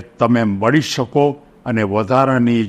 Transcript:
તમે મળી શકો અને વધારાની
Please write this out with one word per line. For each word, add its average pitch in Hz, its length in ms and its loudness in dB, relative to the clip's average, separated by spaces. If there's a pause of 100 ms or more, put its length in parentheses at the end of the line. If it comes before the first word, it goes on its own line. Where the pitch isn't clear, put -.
(180)
તમે 117 260 2
મળી 110 480 0
શકો 143 320 -2 (400)
અને 113 200 -2
વધારાની 120 840 0